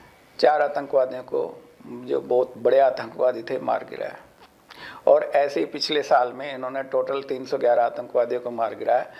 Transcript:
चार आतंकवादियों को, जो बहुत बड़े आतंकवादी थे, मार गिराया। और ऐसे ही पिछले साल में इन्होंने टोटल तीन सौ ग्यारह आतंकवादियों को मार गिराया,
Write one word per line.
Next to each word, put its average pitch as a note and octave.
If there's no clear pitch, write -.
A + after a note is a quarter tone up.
चार D3+
आतंकवादियों C3+
को, -
जो B2+
बहुत B2+
बड़े B2
आतंकवादी B2
थे, C3
मार A#2
गिराया। -
और D3
ऐसे C#3+
ही D#3
पिछले D3
साल B2+
में C3+
इन्होंने B2+
टोटल C3+
तीन C3
सौ C3+
ग्यारह A#2+
आतंकवादियों A#2+
को A#2+
मार A2+
गिराया, A#2